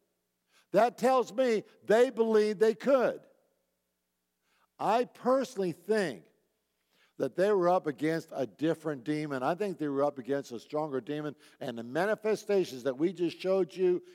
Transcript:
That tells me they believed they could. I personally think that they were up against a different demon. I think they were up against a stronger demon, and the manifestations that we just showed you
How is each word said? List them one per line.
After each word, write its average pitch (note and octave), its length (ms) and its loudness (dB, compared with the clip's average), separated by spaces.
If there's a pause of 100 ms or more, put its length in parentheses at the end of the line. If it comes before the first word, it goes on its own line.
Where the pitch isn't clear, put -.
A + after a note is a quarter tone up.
(720)
That G#3 260 2
tells A#3+ 360 2
me A3+ 300 0 (220)
they A#3+ 240 6
believed G#3+ 500 2
they A3 160 4
could. A3+ 460 2 (1600)
I G#3+ 260 0
personally A3+ 680 -2
think F3+ 500 -2 (920)
that C3+ 180 -4
they G3 160 2
were F3+ 180 2
up F3+ 180 2
against D3+ 440 -4
a C3 160 -4
different D3+ 560 -4
demon. D3 400 -4
I D#3 120 0
think F#3+ 220 -6
they D3+ 120 -4
were C#3 140 0
up C#3+ 140 -2
against C3+ 340 -6
a A2+ 80 -10
stronger D3 420 -6
demon, D3 340 -8 (240)
and B2+ 180 -10
the A#2 60 -10
manifestations F3+ 1000 -2
that B2+ 140 -2
we F3 160 -2
just E3 260 -4
showed F#3 360 -2
you F3+ 260 0 (140)